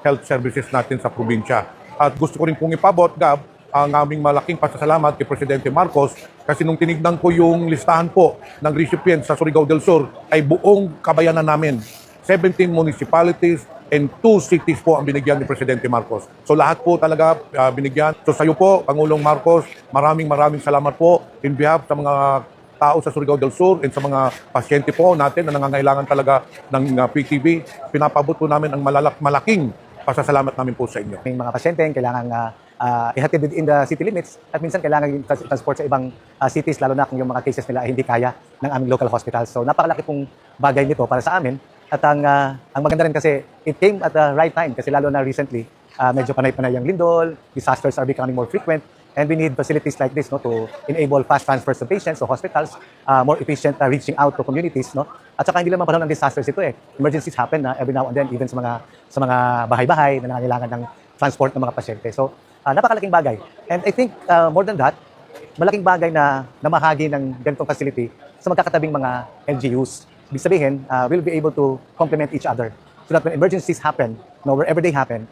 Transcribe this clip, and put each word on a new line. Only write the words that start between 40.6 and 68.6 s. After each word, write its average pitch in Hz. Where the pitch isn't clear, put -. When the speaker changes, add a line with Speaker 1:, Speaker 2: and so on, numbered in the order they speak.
Speaker 2:
nito 135
para 127
sa 160
amin. 139
At 147
ang, 147
ah, 143
ang 139
maganda 160
rin -
kasi, 143
it 151
came 202
at 147
the 151
right 156
time 156
kasi 127
lalo 143
na 139
recently, 127
ah, 127
medyo 131
panay-panay 131
ang 123
lindol, 170
disasters 135
are 135
becoming 127
more 120
frequent, 156
and 147
we 151
need 160
facilities 147
like 131
this, 143
no, 139
to 113
enable 143
fast 143
transfers 135
of 120
patients 175
to 123
hospitals, 147
ah, 131
more 147
efficient, 143
ah, 135
reaching 139
out 143
to 127
communities, 143
no? 147
At -
saka 175
hindi 175
lang 180
panahon 165
ng 156
disasters 139
ito 143
eh. 147
Emergencies 147
happen 143
na 127
every 131
now 131
and 123
then, 135
even 127
sa 123
mga, 120
sa -
mga 127
bahay-bahay 139
na 127
nangangailangan 123
ng 120
transport 135
ng 131
mga 120
pasyente. 110
So, 135
ah, 139
napakalaking 214
bagay. 139
And 175
I 196
think, 247
ah, 170
more 185
than 196
that, 139
malaking 196
bagay 170
na 139
namahagi 156
ng 135
ganitong 147
facility 131
sa 185
magkakatabing 160